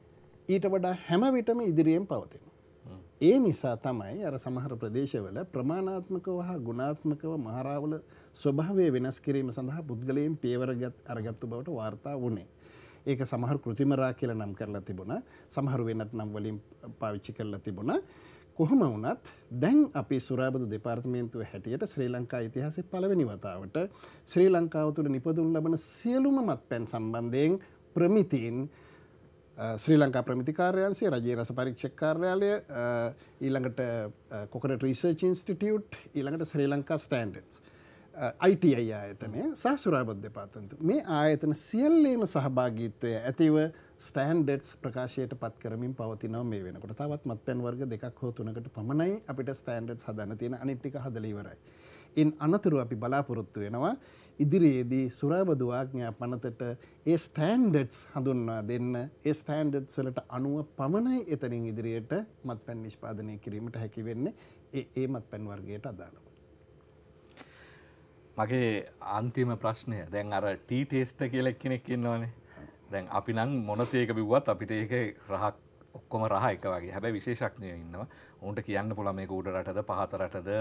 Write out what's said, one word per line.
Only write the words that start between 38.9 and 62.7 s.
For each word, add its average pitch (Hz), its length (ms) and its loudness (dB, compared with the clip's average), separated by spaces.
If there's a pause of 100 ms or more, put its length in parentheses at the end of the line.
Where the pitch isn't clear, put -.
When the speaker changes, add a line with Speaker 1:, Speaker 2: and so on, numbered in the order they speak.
Speaker 1:
ආයතනය 110 580 -6
සහ 277 260 2
සුරාබදු 127 420 0
දෙපාර්තමේන්තුව. 104 640 -12
මේ 208 300 2
ආයතන 151 440 4
සියල්ලේම 262 720 4
සහභාගීත්වය 123 920 0
ඇතිව 151 400 6 (380)
ස්ටෑන්ඩඩ්ස් 143 800 0
ප්‍රකාශයට 127 580 -4
පත් - 240 -8
කරමින් 120 380 -6
පවතිනවා 113 480 -6
මේ 110 180 -4
වෙනකොට. 92 320 -10
තවත් 147 320 -6
මත්පැන් 123 360 -4
වර්ග 120 260 -4
දෙකක් 120 320 -8
හෝ 123 120 -4
තුනකට 113 380 -6
පමණයි 151 540 0
අපිට 135 280 -6
ස්ටෑන්ඩඩ්ස් 117 540 -6
හදන්න 107 320 -6
තියෙන. 120 180 -4
අනිත් 127 240 -4
ටික 135 160 -8
හදලා 117 340 -6
ඉවරයි. 101 280 -8 (560)
ඉන් 156 220 6
අනතුරු 160 440 4
අපි 117 160 -2
බලාපොරොත්තු 120 640 -2
වෙනවා 123 340 0 (460)
ඉදිරියේදී 131 720 6
සුරාබදු 143 640 2
ආඥා 127 400 -4
පනතට 120 500 -6 (420)
ඒ 160 140 4
ස්ටෑන්ඩඩ්ස් 156 800 2 (120)
හඳුන්වා 123 520 0
දෙන්න, 120 320 -2 (260)
ඒ 151 140 0
ස්ටෑන්ඩඩ්ස් 147 640 -2
වලට 131 300 -4
අනුව 139 340 -2 (140)
පමණයි 220 520 0
එතනින් 120 380 -2
ඉදිරියට 113 480 -4 (280)
මත්පැන් 117 400 -10